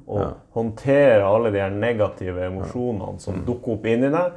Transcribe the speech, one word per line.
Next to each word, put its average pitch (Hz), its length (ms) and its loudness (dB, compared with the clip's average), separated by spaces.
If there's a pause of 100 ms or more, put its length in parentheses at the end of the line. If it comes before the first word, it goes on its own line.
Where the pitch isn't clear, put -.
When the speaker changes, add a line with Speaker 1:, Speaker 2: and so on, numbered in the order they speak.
Speaker 1:
og 101 140 -4
Speaker 2:
Ja. 82 100 -2 (240)
Speaker 1:
håndtere 117 680 4
alle 110 260 2
de 101 80 0
her 98 120 0
negative 101 680 -2
emosjonene 95 840 -6
som - 140 -8
Speaker 2:
Mm. 87 120 -6
Speaker 1:
dukker 120 260 -4
opp 107 140 -6
inni 123 240 2
deg, 175 260 0